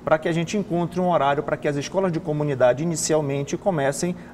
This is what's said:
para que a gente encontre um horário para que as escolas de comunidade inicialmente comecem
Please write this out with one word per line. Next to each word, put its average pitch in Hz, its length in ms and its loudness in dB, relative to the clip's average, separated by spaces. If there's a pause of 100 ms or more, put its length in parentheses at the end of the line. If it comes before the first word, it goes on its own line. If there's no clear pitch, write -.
para 156 140 4
que 156 100 -6
a 175 40 2
gente 170 260 0
encontre 175 420 -2
um 180 120 2
horário 143 320 2
para 151 120 -2
que 147 120 -4
as 147 80 0
escolas 180 360 0
de 156 80 -2
comunidade 143 600 2
inicialmente 151 760 0
comecem 175 600 0 (180)